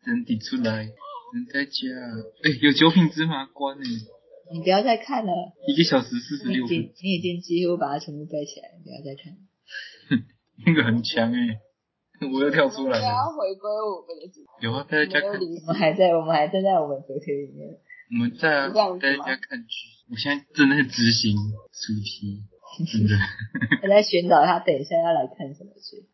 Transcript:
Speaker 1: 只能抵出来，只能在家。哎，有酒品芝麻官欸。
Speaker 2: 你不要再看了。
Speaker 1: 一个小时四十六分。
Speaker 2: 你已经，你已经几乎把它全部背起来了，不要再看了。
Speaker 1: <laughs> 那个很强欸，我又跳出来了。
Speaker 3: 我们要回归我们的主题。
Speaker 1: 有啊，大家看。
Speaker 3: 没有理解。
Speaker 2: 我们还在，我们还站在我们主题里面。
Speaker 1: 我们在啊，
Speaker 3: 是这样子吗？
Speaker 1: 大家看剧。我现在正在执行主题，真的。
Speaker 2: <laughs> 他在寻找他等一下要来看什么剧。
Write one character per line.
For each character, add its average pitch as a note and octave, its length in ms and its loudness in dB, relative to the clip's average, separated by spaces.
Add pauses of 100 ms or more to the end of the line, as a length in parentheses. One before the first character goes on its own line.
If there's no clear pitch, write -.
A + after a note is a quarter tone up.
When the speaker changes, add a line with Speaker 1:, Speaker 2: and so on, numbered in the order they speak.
Speaker 1:
只 B2 60 -2
能 A#2+ 120 0
抵 A2+ 160 -2
出 - 180 -8
来， A2 280 -2
只 - 520 -14
能 B2 140 -6
在 C#3 140 -2
家。 C3 220 -6 (560)
哎， D#3 80 2 (120)
有 D3 80 6
酒 D#3 200 6
品 E3 180 4
芝 D#3 160 -2
麻 C#3 200 -4
官 C#3 320 -8
欸。 C#3 60 -12 (680)
Speaker 2:
你 E3 100 -8
不 F3 80 0
要 G3 140 4
再 A#3 120 2
看 A3+ 300 -6
了。 F3+ 80 -2 (340)
Speaker 1:
一 C#4 80 0
个 D#4+ 80 4
小 - 200 4
时 A#3 160 -6
四 - 180 -8
十 A3 120 -6
六 B2+ 180 0
分。 E3+ 100 0
Speaker 2:
你 E3 40 -2
已 - 40 -4
经， - 160 -18
你 F#3+ 120 -2
已 F3 60 -2
经 F3 220 -4
几 F3 240 -2
乎 F3 120 0
把 D3+ 160 -2
它 D3 40 -4
全 D3+ 160 -10
部 D3+ 120 -12
背 D3 200 -6
起 - 140 -18
来 - 100 -20
了， - 140 -20
不 C3+ 80 -20
要 B2+ 100 -18
再 C#3 160 -12
看 D#3 160 -20
了。 - 60 -20 (720)
Speaker 1:
<laughs> - 540 -6
那 E3+ 80 6
个 C#3+ 80 4
很 A#2 180 2
强 A#2 320 0
欸， A#2+ 260 -2 (720)
我 C3+ 120 0
又 C#3+ 80 2
跳 C#3+ 180 4
出 C3+ 180 -6
来 A2+ 120 2
了。 - 60 -2
Speaker 3:
我 - 40 2
们 - 0 -
要 - 240 0
回 G3 220 -4
归 F#3+ 100 -16
我 G#3 400 -6
们 E3 160 -14
的 F3 60 -18
主 - 140 -20
题。 - 60 -20 (140)
Speaker 1:
有 A#2 100 -4
啊， C#3 160 -6
大 D3+ 160 2
家 C#3 60 -2
看。 D3 120 0
Speaker 3:
没 - 60 -2
有 G3+ 60 -4
理 F3 240 -4
解。 - 80 -14
Speaker 2:
我 E3 80 -2
们 - 80 0
还 D#3 120 4
在， F#3 200 6
我 E3 80 4
们 D#3+ 140 0
还 D3+ 120 4
站 F#3+ 140 0
在 F#3+ 180 4
我 D3+ 60 0
们 C#3 220 -6
主 C3+ 100 -8
题 - 140 -8
里 C#3 260 -6
面。 D3 160 -16 (380)
Speaker 1:
我 A#2 100 -4
们 A#2 160 -2
在 D#3+ 160 2
啊， C#3 140 2
Speaker 3:
是 C#3 60 -4
这 - 40 4
样 F#3 220 2
子 C#3 180 2
吗？ C#3+ 80 -8
Speaker 1:
大 C3 80 -2
家 C3 80 -6
看 A#2+ 240 -12
剧。 - 100 -14 (360)
我 A#2+ 40 -10
现 C#3+ 220 -2
在 C#3 160 -10
正 C#3+ 160 4
在 C#3+ 140 2
执 A#2 280 2
行 G#2+ 220 2 (400)
主 - 320 -6
题， G#2 400 -10 (400)
真 G#2+ 240 2
的。 G#2 80 4 (320)
Speaker 2:
<laughs> - 320 -2
他 G3 60 -4
在 G#3 160 8
寻 F3 260 2
找 F3+ 160 8
他 E3+ 140 4
等 D3+ 200 2
一 C#3 40 -4
下 E3+ 180 -4
要 E3+ 100 2
来 C#3+ 140 2
看 C#3 300 -10
什 F#3+ 80 -20
么 G3+ 80 -20 (100)
剧。 G#3 320 -20